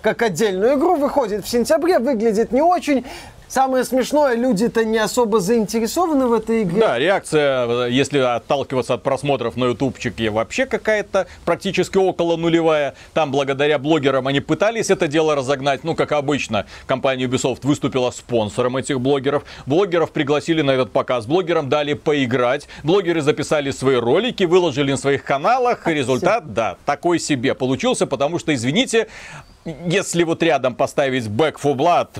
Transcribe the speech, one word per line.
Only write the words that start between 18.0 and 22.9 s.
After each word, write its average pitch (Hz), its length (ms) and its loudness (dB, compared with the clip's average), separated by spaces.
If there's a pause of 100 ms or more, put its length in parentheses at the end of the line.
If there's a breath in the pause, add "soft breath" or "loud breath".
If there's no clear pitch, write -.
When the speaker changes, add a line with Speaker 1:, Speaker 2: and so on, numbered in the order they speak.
Speaker 2:
спонсором 120 680 -2
этих 131 220 -4
блогеров. 139 440 0 (240 loud breath)
Блогеров 170 440 2
пригласили 151 520 0
на 139 80 2
этот 127 200 0
показ, 123 360 -2
блогерам 160 420 0
дали 147 240 0
поиграть. 131 760 0 (160 loud breath)
Блогеры 170 380 2